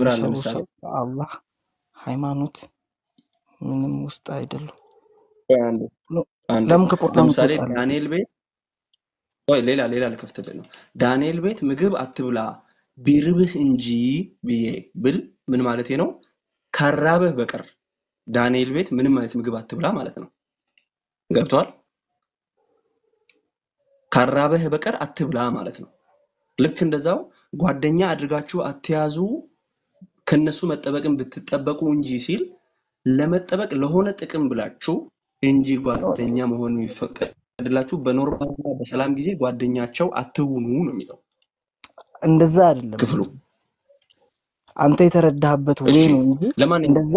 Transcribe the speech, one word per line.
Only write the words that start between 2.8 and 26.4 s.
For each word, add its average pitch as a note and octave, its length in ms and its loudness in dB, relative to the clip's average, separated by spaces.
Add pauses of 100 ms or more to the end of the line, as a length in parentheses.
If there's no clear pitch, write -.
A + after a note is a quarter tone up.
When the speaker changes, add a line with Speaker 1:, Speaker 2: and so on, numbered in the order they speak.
Speaker 1:
ምንም C3+ 400 -4
ውስጥ C#3+ 300 -14
አይደሉም። C#3 460 -12 (720)
Speaker 2:
ቆይ B2+ 120 4
አንዴ፣ A#2 200 -2 (260)
Speaker 1:
ኖ፣ E3 160 -4 (260)
Speaker 2:
አንዴ። A2+ 180 2
Speaker 1:
ለምን F3 200 6
ከቁርአን F3 300 0
Speaker 2:
ለምሳሌ C3+ 340 6
Speaker 1:
ትወጣለህ? B2+ 240 -2
Speaker 2:
ዳንኤል C#3 320 -2
ቤት፣ - 200 -2 (1200)
ቆይ C#3+ 140 4
ሌላ፣ C3 260 0
ሌላ B2 200 -2
ልከፍትልህ - 480 -12
ነው። - 100 -16 (300)
ዳንኤል C3+ 440 2
ቤት G3+ 220 -2
ምግብ D3+ 340 0
አትብላ B2+ 440 -4 (580)
ቢርብህ D3+ 600 4
እንጂ C3 280 2 (560)
ብዬ A#2 240 -2 (300)
ብል C3 220 0 (300)
ምን B2+ 160 0
ማለቴ A#2+ 320 -2
ነው? F3+ 140 0 (640)
ካራበህ D3+ 600 2
በቀር A#2+ 300 -6 (640)
ዳንኤል B2 440 0
ቤት - 200 -2
ምንም C3 240 2
አይነት A#2 200 -4
ምግብ A#2 200 -4
አትብላ A2+ 380 -6
ማለት C#3 240 -8
ነው። - 120 -16 (1000)
ገብቶሃል? C3+ 400 2 (2500)
ካራበህ C#3+ 580 2
በቀር D#3 300 -4
አትብላ B2+ 400 -6 (100)
ማለት G2+ 300 -8
ነው። - 100 -18 (680)